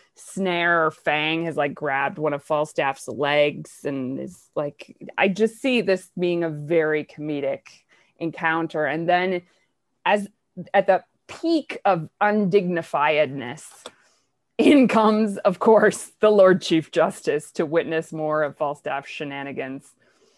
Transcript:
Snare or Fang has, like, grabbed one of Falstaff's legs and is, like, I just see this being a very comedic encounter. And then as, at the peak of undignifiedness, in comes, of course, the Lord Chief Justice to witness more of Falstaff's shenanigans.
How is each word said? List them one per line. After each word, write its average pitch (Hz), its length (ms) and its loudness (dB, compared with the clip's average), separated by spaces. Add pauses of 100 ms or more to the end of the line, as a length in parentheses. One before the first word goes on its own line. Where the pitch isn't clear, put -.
(160)
Snare 170 680 -2
or 160 60 0
Fang 156 540 -2
has, 156 120 -6
like, 147 160 -2
grabbed 139 460 -4
one 151 140 -2
of 143 100 -8
Falstaff's 151 640 -4
legs 147 760 -2
and 135 360 -6
is, - 360 -16
like, - 400 -8 (220)
I 196 120 2
just 214 320 -2
see 247 200 0
this 185 360 -2
being 175 260 -2
a 165 60 -4
very 151 540 -2
comedic 147 600 -8 (560)
encounter. 165 680 -2
And 160 240 -2
then 180 320 0 (640)
as, 202 240 0 (440)
at 196 120 4
the 190 180 2 (240)
peak - 560 -4
of 175 240 0 (140)
undignifiedness, 160 1700 0 (720)
in 285 280 8
comes, 214 500 2
of 185 200 0
course, 214 600 4
the 214 100 4
Lord 190 320 6
Chief 160 300 -2
Justice 156 600 -2
to 170 120 -2
witness 160 480 -4
more 156 300 -2
of 143 120 -4
Falstaff's 143 540 -6
shenanigans. 139 840 -10 (460)